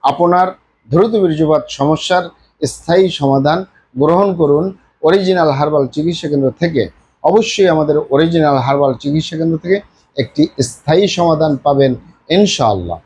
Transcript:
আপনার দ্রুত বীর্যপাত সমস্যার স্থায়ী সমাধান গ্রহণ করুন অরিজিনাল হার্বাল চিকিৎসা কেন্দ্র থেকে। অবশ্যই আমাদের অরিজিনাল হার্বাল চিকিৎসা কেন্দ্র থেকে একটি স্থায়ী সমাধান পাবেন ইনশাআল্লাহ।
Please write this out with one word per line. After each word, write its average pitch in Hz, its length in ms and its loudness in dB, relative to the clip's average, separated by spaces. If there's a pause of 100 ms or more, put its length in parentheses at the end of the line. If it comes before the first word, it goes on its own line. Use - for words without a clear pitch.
আপনার 175 440 2 (420)
দ্রুত 196 300 2
বীর্যপাত 156 440 0 (140)
সমস্যার 156 460 0 (380)
স্থায়ী - 440 0 (140)
সমাধান 139 400 0 (360)
গ্রহণ 165 400 2
করুন 151 280 2 (400)
অরিজিনাল 180 480 2
হার্বাল 147 320 0 (100)
চিকিৎসা 165 360 -4
কেন্দ্র 139 200 0 (100)
থেকে। 160 240 -2 (400)
অবশ্যই 196 500 2
আমাদের 151 220 0 (160)
অরিজিনাল 156 520 2
হার্বাল 139 360 0
চিকিৎসা 151 380 -4
কেন্দ্র 160 240 -2
থেকে 185 160 -2 (400)
একটি 139 260 -2 (240)
স্থায়ী 165 360 0 (140)
সমাধান 160 340 0 (140)
পাবেন 139 260 2 (380)
ইনশাআল্লাহ। 110 760 0